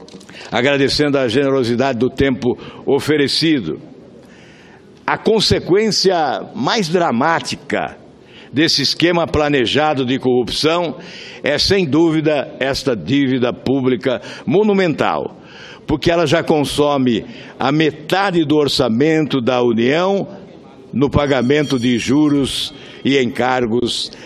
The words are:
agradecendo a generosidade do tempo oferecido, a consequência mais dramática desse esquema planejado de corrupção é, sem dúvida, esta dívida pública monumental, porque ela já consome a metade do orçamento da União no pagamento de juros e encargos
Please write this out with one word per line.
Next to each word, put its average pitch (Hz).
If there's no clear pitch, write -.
agradecendo 139
a 131
generosidade 131
do 123
tempo 123
oferecido, 139
a 151
consequência 196
mais 180
dramática 151
desse 147
esquema 165
planejado 143
de 123
corrupção 135
é, 143
sem 196
dúvida, 156
esta 131
dívida 123
pública 127
monumental, 147
porque 156
ela 170
já 160
consome 139
a 131
metade 170
do 143
orçamento 143
da 123
União 143
no 135
pagamento 139
de 120
juros 143
e 135
encargos 120